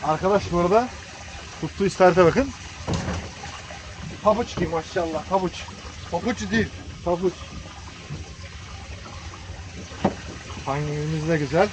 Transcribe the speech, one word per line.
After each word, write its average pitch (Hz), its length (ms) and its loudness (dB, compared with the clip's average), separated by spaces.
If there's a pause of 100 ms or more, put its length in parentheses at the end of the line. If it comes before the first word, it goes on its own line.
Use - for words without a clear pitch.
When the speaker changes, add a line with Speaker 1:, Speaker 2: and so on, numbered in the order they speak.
Speaker 1:
Arkadaş 180 420 4
bu 170 80 4
arada 208 300 6 (720)
tuttuğu 160 240 0
istarete 180 400 8
bakın. 214 240 6 (1700)
Pabuç 214 320 4
gibi 180 120 0
maşallah, 160 640 -2
pabuç. 185 240 2 (580)
Speaker 2:
Pabuç 190 400 -2
değil. 208 180 2 (360)
Speaker 1:
Pabuç. 175 280 2 (3250)
Hangimiz 151 640 0
de 165 80 6
güzel. 151 360 4